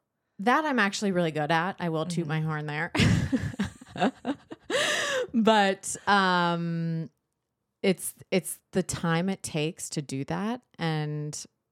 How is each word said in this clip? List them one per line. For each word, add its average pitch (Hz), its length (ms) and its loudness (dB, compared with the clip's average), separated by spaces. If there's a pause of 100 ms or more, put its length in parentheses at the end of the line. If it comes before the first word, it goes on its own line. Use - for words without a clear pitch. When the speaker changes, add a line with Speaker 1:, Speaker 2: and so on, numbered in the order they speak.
(400)
Speaker 1:
that 262 260 2
I'm 269 140 0
actually 202 320 2
really 175 200 2
good 151 200 0
at. 170 280 2
I 175 100 -2
will 160 160 -2
toot 170 220 -2
Speaker 2:
Mm-hmm. - 20 -4
Speaker 1:
my 156 120 -2
horn 156 240 -4
there. 147 260 -4 (1040)
<laughs> - 400 -2 (1000)
But, 208 600 4 (120)
um, 170 1040 2 (720)
it's, - 320 0 (180)
it's - 280 -2 (140)
the 185 100 2
time 170 460 0
it 190 120 -4
takes - 500 -4
to 160 100 -4
do 135 240 -4
that. 208 360 -4 (160)
And 151 640 -4 (300)